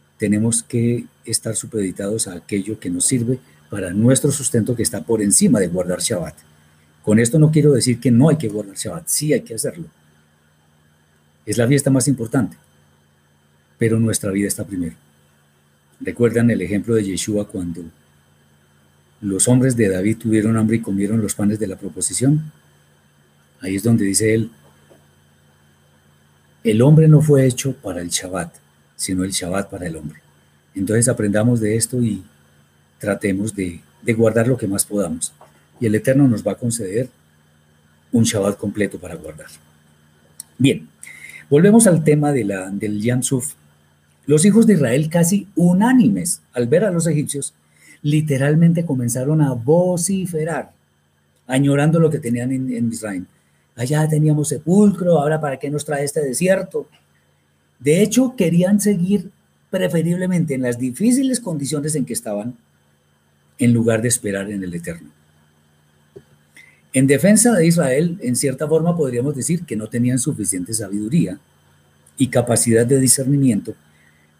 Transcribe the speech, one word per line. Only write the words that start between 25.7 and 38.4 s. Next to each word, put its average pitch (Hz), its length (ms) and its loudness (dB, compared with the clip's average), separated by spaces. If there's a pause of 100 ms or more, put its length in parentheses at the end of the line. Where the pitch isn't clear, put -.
"El 110 200 2
hombre 156 260 6
no 151 140 8
fue 139 240 4
hecho 127 280 -2
para 87 280 -10
el 87 80 -10
Shabbat, 90 440 -6 (420)
sino 92 280 -4
el 92 60 -6
Shabbat 92 400 -6
para 90 160 -10
el 82 100 -8
hombre". 76 240 -14 (540)
Entonces 107 340 0
aprendamos 107 520 2
de 107 140 0
esto 120 280 -4
y 101 200 -2 (760)
tratemos 101 580 -4
de, 90 240 -6 (220)
de 120 100 0
guardar 113 340 2
lo 127 120 0
que 110 80 -6
más 98 180 -2
podamos. 87 480 -6 (480)
Y 127 60 0
el 107 80 2
Eterno 135 340 2
nos 104 180 -2
va 101 60 0
a - 60 -8
conceder 113 500 -4 (1040)
un 113 120 4
Shabbat 101 340 -2